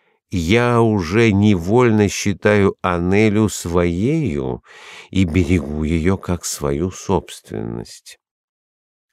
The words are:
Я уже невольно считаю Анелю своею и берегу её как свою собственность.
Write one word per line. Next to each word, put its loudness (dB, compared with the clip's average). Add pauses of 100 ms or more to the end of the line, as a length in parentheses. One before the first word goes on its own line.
(300)
Я 0
уже 2
невольно 2
считаю 0
Анелю 2
своею -2 (460)
и 2
берегу 0
её 0
как -6
свою -4
собственность. -8 (960)